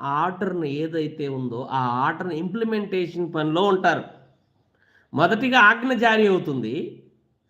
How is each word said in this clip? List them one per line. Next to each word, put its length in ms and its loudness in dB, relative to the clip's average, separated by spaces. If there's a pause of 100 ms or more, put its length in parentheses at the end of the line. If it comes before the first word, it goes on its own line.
ఆర్డర్ని 720 -2
ఏదైతే 580 -4
ఉందో 420 -6
ఆ 80 -2
ఆర్డర్ని 580 -2
ఇంప్లిమెంటేషన్ 960 -4
పనిలో 280 0
ఉంటారు. 420 2 (1080)
మొదటిగా 440 2
ఆజ్ఞ 340 6
జారీ 340 4
అవుతుంది, 680 -2 (540)